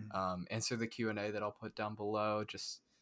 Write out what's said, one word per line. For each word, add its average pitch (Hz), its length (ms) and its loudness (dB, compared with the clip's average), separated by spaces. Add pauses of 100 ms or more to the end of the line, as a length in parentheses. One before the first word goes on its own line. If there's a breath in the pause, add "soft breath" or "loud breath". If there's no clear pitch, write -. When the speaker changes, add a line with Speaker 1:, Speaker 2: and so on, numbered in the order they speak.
Speaker 1:
Mm-hmm. 104 160 -4
Speaker 2:
Um, 92 320 2
answer 113 260 0
the 113 120 0
Q 113 220 0
and 104 100 0
A 104 120 0
that 104 120 0
I'll 104 80 0
put - 240 -10
down 107 180 -2
below 107 500 2
just - 380 -8 (200)